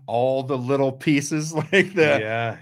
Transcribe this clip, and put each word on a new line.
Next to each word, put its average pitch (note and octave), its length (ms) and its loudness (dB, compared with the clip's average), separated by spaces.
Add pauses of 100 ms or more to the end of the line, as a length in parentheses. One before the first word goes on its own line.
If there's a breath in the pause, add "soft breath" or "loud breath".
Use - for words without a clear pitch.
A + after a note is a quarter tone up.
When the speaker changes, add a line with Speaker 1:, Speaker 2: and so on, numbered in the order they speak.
Speaker 1:
all C3 360 0
the C3+ 140 -4
little C3+ 360 0
pieces, D3+ 600 -2
<laughs> D#3 200 -4
like F#3+ 200 4
the, D3+ 280 4
Speaker 2:
Yeah, A2+ 400 -4